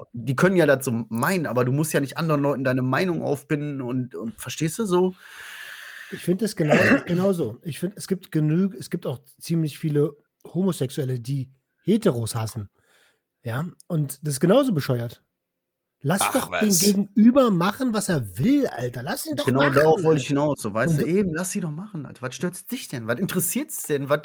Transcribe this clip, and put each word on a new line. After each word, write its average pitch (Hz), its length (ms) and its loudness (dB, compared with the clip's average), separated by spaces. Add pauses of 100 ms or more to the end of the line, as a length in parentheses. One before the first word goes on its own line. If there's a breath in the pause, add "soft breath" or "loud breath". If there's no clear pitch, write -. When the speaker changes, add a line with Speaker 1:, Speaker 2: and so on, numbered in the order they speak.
(120)
Speaker 1:
die 120 240 -4
können 185 200 4
ja 165 100 6
das 135 180 2
so 117 240 -2
meinen, 147 380 0
aber 123 180 0
du 127 80 2
musst 156 220 0
ja 147 60 4
nicht 139 180 -6
anderen 156 240 0
Leuten 139 220 0
deine 131 180 2
Meinung 156 400 0
aufbinden 143 600 -2
und, 123 320 -4
und, 110 260 -10
verstehst - 380 -6
du 233 80 -2
so? 185 280 2 (960 loud breath)
Speaker 2:
Ich 190 120 -10
find 185 200 0
das 208 140 -4
genau, 151 180 4
<clears throat> 226 320 4
genauso. 175 560 0
Ich 151 180 -10
find, 180 160 -4
es - 120 -12
gibt 180 240 -4
genü-, 160 460 2
es - 120 -14
gibt 170 160 -6
auch 135 140 -6 (180)
ziemlich 160 400 -2
viele 147 360 2 (300)
Homosexuelle, 143 760 -2
die 131 300 -6 (340)
Heteros 165 500 2
hassen. 110 340 -6 (760)
Ja, 120 200 -4 (240)
und 151 340 -2
das 151 120 -4
ist 131 60 -8
genauso 247 320 6
bescheuert. 123 500 -2 (840)
Lass 175 160 2
Speaker 3:
Ach, - 120 0
Speaker 2:
doch - 180 -2
Speaker 3:
was. 180 300 2
Speaker 2:
den 196 260 2
Gegenüber 247 460 6
machen, 202 420 0
was 208 140 -2
er 139 280 -2
will, 254 300 2
Alter. 123 380 -6
Lass 208 200 -6
ihn 311 120 -6
doch - 100 -2
Speaker 1:
Genau 131 140 2
Speaker 2:
machen. 143 140 4
Speaker 1:
darauf 156 280 6
wollte 156 180 4
ich 127 60 -8
hinaus, 143 340 0
so, 104 140 -6
weißt 135 200 2
Speaker 2:
Und 143 60 2
Speaker 1:
du, - 40 0
Speaker 2:
du 147 80 -2
Speaker 1:
eben, 190 200 2
lass 180 200 -6
sie 202 80 -4
doch 170 100 -6
machen, 160 360 -10
Alter. - 160 -14
Was 127 120 -8
stört's - 320 -8
dich - 220 -10
denn? 113 180 -8
Was 117 140 0
interessiert's 202 640 -4
denn? 139 240 -2
Was 151 160 0